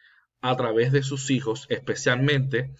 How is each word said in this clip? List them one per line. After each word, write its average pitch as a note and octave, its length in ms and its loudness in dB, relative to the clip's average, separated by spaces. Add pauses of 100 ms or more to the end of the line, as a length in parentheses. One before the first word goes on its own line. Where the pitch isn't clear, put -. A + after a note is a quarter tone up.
(460)
a B2+ 120 0
través A#2+ 340 2
de C3+ 120 4
sus C#3 280 -4
hijos, A2+ 380 -2
especialmente C3 1120 0